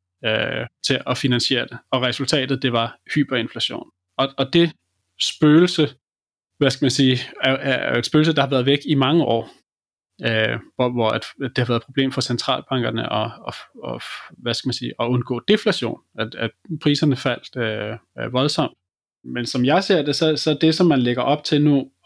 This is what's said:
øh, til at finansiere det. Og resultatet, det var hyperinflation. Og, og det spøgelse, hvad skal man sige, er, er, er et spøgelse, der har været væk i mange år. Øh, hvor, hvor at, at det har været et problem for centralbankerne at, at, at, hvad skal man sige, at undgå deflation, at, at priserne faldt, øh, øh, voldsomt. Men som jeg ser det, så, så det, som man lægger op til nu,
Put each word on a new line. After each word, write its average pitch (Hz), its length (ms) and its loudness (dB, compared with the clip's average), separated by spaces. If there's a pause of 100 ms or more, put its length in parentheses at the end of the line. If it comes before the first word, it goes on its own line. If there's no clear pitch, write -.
(240)
øh, 113 420 -2 (200)
til 131 200 0
at 127 120 -2
finansiere 123 480 0
det. - 120 -14 (120)
Og 127 120 -2
resultatet, 131 600 -2
det 127 100 0
var 117 260 -2 (160)
hyperinflation. 120 760 -2 (300)
Og, 135 100 0 (100)
og 131 140 -2
det 170 200 4 (500)
spøgelse, 156 720 4 (640)
hvad 139 120 4
skal 131 140 -2
man 131 60 4
sige, 131 280 4 (240)
er, 135 100 4
er, 135 200 -2
er - 260 0
et 120 80 -2
spøgelse, 156 260 4
der 147 100 2
har 135 60 0
været 131 180 0
væk 143 200 4
i 156 80 0
mange 139 300 2
år. 113 240 0 (760)
Øh, 113 360 0 (180)
hvor, 127 120 0
hvor 120 220 0
at, 113 140 -2 (180)
at 127 140 -4
det - 20 -2
har 123 80 2
været 120 140 0
et - 40 -12
problem 135 280 -2
for - 80 -4
centralbankerne 117 920 -4
at, 110 180 -2 (180)
at, 120 60 -8 (340)
at, 117 140 -8 (360)
hvad 120 160 -4
skal - 140 -6
man 117 60 -2
sige, - 260 -8
at 117 60 -2
undgå 123 420 -2
deflation, 202 520 0 (180)
at, 113 160 -6
at 110 160 -4 (320)
priserne 147 340 2
faldt, - 400 -6
øh, 110 680 -6
øh, 117 80 -6
voldsomt. 139 400 -2 (520)
Men 123 220 -6
som 123 180 -2
jeg 165 200 4
ser 175 180 2
det, 143 140 -2
så, 156 200 2
så 143 240 0
det, 160 140 4
som 180 120 4
man 147 120 4
lægger 120 240 0
op 147 220 0
til 147 180 2
nu, 143 280 2 (160)